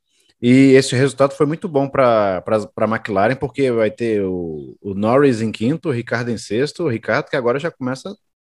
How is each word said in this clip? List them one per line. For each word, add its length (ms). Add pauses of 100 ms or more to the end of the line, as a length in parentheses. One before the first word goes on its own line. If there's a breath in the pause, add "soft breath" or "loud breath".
(420)
E 320
esse 220
resultado 380
foi 120
muito 220
bom 220
pra, 520
pra, 260
pra 200
McLaren, 480
porque 360
vai 180
ter 320
o, 600
o 120
Norris 480
em 100
quinto, 380
o 20
Ricardo 380
em 80
sexto, 460
o 60
Ricardo 400
que 80
agora 200
já 140
começa, 420 (280)